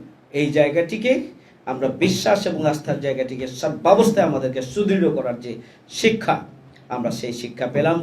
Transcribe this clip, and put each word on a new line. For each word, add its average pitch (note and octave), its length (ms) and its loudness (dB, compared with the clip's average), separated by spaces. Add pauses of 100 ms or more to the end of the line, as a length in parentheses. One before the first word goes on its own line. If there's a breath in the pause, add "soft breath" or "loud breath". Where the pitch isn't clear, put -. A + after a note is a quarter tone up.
(400)
এই D3 80 2 (100)
জায়গাটিকে E3+ 540 2 (560 soft breath)
আমরা B2+ 200 -2 (160)
বিশ্বাস G3 360 2 (100)
এবং D#3 120 -4 (100)
আস্থার C#3+ 340 -4
জায়গাটিকে C3 400 -4 (160)
সর্বাবস্থায় F#3+ 680 4
আমাদেরকে C3 320 -2 (100)
সুদৃঢ় F#3+ 360 2 (100)
করার B2 280 -4
যে A#2+ 60 -8 (480 loud breath)
শিক্ষা, A3 360 2 (600 soft breath)
আমরা A#2 240 -4
সেই B2 220 -8
শিক্ষা B2 340 -6
পেলাম। D#3+ 280 2